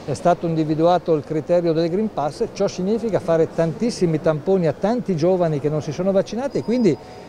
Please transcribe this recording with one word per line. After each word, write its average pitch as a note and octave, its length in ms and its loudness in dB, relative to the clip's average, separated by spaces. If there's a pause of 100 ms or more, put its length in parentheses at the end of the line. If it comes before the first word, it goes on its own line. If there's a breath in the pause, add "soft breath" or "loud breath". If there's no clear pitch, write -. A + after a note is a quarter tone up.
è C#3+ 80 -4
stato F3 320 2
individuato D#3+ 720 2
il D3 80 -2
criterio E3+ 500 0
del E3 160 2
Green G#3 240 -2
Pass, D3 400 -4
ciò G3 140 0
significa F#3+ 520 -2
fare D#3+ 360 2
tantissimi E3 640 0
tamponi E3+ 460 2
a D3 40 2
tanti G3+ 440 -2
giovani E3 440 2
che D3 80 -2
non D3+ 140 0
si D3+ 100 -6
sono F#3 200 -2
vaccinati G#3 480 -2
e - 40 -6
quindi G#3+ 320 2 (340 loud breath)